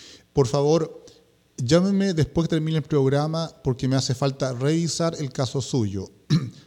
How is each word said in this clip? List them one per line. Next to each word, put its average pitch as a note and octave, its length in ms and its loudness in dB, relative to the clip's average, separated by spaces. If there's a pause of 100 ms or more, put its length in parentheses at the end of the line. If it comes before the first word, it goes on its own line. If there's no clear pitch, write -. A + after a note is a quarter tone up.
(320)
Por C#3 160 2
favor, D3 580 0 (520)
llámeme F#3+ 560 2
después D#3+ 340 0
que E3+ 80 -2
termine D#3 220 0
el D3 60 -2
programa D3 680 0 (140)
porque C3 240 0
me D3 80 2
hace C3+ 180 0
falta C3+ 400 -2
revisar E3 640 0
el C#3+ 120 -6
caso C3 300 -2
suyo. G2+ 500 -2 (180)
<clears throat> C#3+ 220 0 (160)